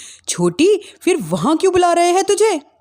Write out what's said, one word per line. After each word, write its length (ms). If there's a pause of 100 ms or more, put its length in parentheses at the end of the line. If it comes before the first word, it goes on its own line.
(280)
छोटी, 480 (240)
फिर 160
वहाँ 400
क्यों 160
बुला 200
रहे 200
हैं 120
तुझे? 360 (200)